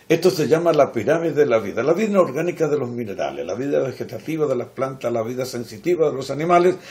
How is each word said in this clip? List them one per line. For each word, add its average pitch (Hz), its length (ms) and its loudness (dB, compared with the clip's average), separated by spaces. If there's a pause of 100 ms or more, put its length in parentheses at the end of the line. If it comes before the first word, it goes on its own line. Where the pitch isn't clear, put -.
Esto 170 220 4
se 151 180 0
llama 165 240 4
la 139 200 4
pirámide 151 420 0
de 147 140 4
la 117 100 2
vida. 101 240 -2
La 147 120 2
vida 196 280 2
orgánica 160 460 0
de 147 100 0
los 127 120 -4
minerales, 90 540 -6
la 90 120 -6
vida 143 240 -2
vegetativa 131 640 -4
de 131 100 -2
las 120 120 -6
plantas, 131 440 -6
la 117 120 -2
vida 127 220 -4
sensitiva 127 680 -2
de 127 40 -6
los 135 140 -8
animales 175 460 4 (160)